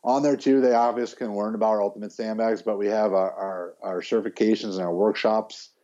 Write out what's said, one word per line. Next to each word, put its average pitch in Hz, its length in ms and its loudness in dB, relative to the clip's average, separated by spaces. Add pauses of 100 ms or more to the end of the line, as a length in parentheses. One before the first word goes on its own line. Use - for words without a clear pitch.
On 135 200 2
there, 143 140 4
too, 135 240 4
they 123 120 4
obviously 117 440 0
can 107 180 -8
learn 107 200 -4
about 110 160 2
our 107 100 2
Ultimate 101 320 -4
Sandbags, 110 480 -2
but 107 160 -4
we 101 100 -2
have 107 240 2
our, 95 220 0
our, 95 480 -8
our 92 200 -6
certifications 107 760 0
and 95 60 -4
our 87 120 -2
workshops, 107 760 0 (120)